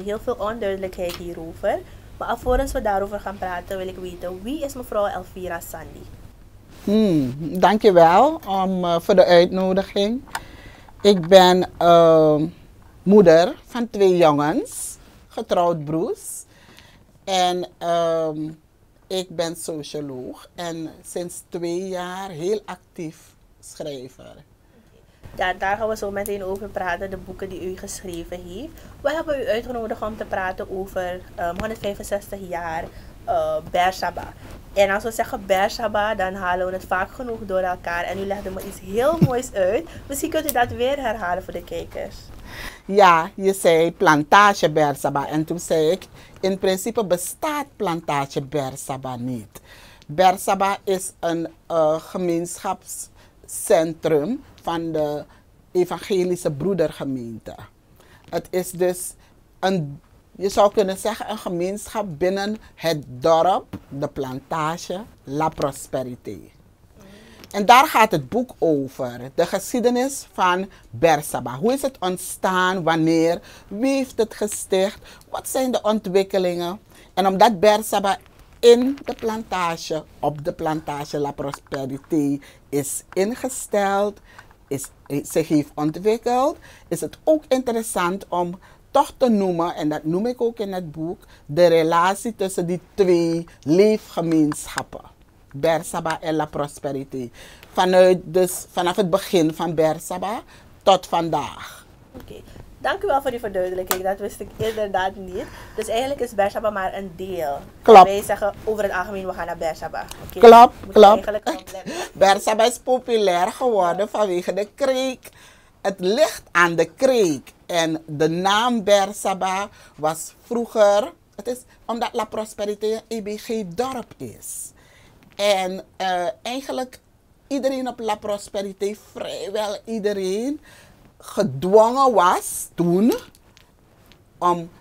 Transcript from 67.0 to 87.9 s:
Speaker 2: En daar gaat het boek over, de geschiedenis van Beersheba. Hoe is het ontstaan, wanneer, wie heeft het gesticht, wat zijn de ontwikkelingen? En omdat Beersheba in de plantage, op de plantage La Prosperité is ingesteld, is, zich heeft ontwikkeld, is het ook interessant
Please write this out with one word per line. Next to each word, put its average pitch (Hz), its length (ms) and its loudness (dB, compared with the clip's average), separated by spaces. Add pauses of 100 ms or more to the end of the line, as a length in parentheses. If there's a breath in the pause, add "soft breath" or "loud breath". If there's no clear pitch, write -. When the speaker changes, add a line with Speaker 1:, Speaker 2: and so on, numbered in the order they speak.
Speaker 2:
En 202 160 -2
daar 262 200 10
gaat 220 240 4
het 139 180 -2
boek 240 300 -2
over, 135 760 -2
de 170 120 2
geschiedenis 247 840 -2
van 185 380 0 (200 soft breath)
Beersheba. 127 680 0
Hoe 208 160 0
is 269 100 -2
het 269 180 -6
ontstaan, 185 800 -2
wanneer, 165 580 2 (280 loud breath)
wie 262 280 -2
heeft 262 220 -4
het 214 160 -2
gesticht, 196 640 -2 (300 loud breath)
wat - 200 -12
zijn 262 220 -2
de 233 120 -2
ontwikkelingen? 190 1000 -2 (340 soft breath)
En 190 120 0
omdat 190 340 4
Beersheba 208 580 2 (400)
in 247 460 6
de - 100 -8
plantage, 180 880 -6 (140)
op 147 260 -4
de 175 80 -4
plantage 156 640 -6
La 143 140 -4
Prosperité 139 1080 -4 (300 loud breath)
is - 340 -4 (100)
ingesteld, 202 1080 -2 (480 loud breath)
is, - 220 -10 (320)
zich 160 260 -2
heeft 147 260 0
ontwikkeld, 220 840 -2 (320 loud breath)
is 170 120 -4
het - 240 -10
ook 311 240 2
interessant 226 800 -2